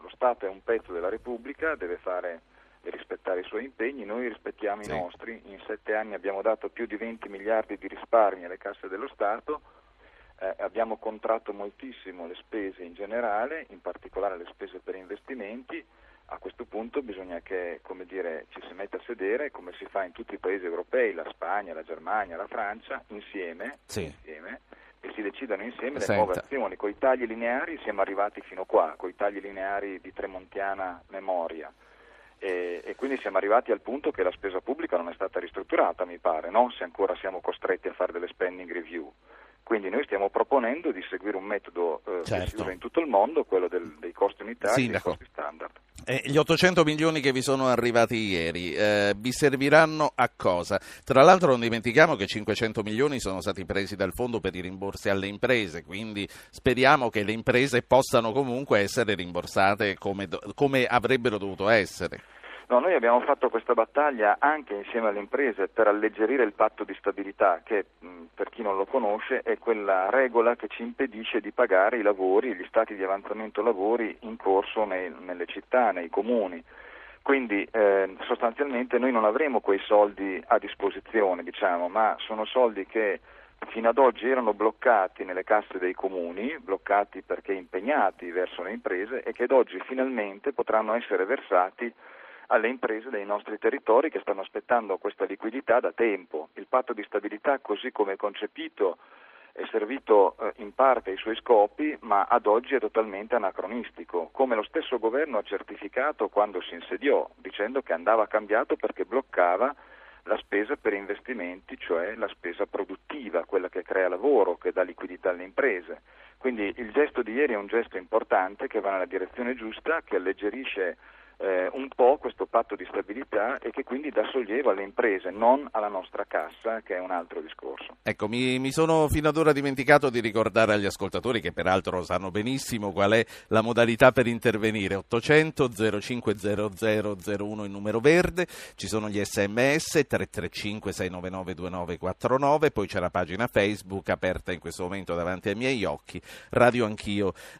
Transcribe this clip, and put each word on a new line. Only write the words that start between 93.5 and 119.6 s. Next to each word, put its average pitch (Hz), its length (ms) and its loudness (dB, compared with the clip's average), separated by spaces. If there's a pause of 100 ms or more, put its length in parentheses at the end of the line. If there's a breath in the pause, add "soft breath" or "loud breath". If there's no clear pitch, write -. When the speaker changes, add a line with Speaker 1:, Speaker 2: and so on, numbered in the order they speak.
Speaker 1:
territori 127 520 4
che 95 100 -4
stanno 98 200 -4
aspettando 104 560 -2
questa 98 300 -4
liquidità 113 540 -2
da 98 120 -2
tempo. 92 640 -2
Il 98 120 -14
patto 127 280 0
di 104 120 -10
stabilità, 104 520 -2
così 107 340 -6
come 98 220 -2
è - 20 -8
concepito, 107 800 -4 (560 loud breath)
è - 180 -10
servito, 107 720 4
eh, 104 120 -4 (100)
in 104 100 -12
parte 131 380 4
ai 95 80 -6
suoi 110 180 -4
scopi, 123 640 4
ma 101 260 2
ad 120 200 2
oggi 117 280 2
è 127 60 2
totalmente 110 540 -2
anacronistico, 95 960 -4
come 131 220 2
lo 107 80 2
stesso 127 360 -2
governo 123 380 0
ha 101 60 -2
certificato - 840 -4
quando 104 340 2
si - 100 -12
insediò, 95 640 0
dicendo 117 460 -4
che - 100 -4
andava 104 340 4
cambiato 107 500 0
perché - 280 -4
bloccava 101 680 2 (480 loud breath)
la 104 160 -2
spesa 107 380 -2
per 104 180 0
investimenti, 98 840 -8
cioè 90 360 -2
la 110 140 -4
spesa 92 360 -6
produttiva, 98 800 -6
quella 92 240 -2
che 87 140 -8
crea 95 260 0
lavoro, 95 480 2
che - 160 -4
dà 92 100 0
liquidità 90 460 -8
alle 90 160 -2
imprese. 95 560 -4 (380 soft breath)
Quindi 110 380 -4
il 110 160 -10
gesto 139 280 2
di 110 120 -4
ieri 135 200 2
è 107 40 0
un 101 100 -6
gesto 110 320 -2
importante 104 720 0
che 110 120 -4
va 98 120 0
nella 92 120 0
direzione 95 500 -4
giusta, 120 480 -4